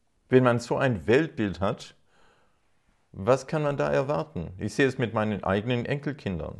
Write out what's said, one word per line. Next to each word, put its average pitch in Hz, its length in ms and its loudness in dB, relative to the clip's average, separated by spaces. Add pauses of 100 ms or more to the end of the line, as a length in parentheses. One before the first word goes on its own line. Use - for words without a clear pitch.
(280)
wenn 127 160 6
man 120 160 4
so 139 180 -2
ein 117 300 0
Weltbild 110 540 2
hat, - 340 -4 (1160)
was 113 340 2
kann 156 160 -2
man 143 140 -2
da 147 120 -2
erwarten? 143 680 -4
Ich 101 160 -6
sehe 139 140 4
es 127 100 -4
mit 113 160 -2
meinen 107 320 -2
eigenen 113 400 0
Enkelkindern. 101 760 -6